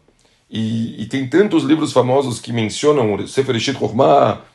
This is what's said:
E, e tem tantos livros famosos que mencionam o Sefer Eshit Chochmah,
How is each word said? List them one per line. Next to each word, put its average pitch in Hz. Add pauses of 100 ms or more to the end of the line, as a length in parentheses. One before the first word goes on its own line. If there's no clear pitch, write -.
(480)
E, 113
e 107
tem 135
tantos 165
livros 147
famosos 127
que -
mencionam 117
o 95
Sefer 131
Eshit 127
Chochmah, 131 (120)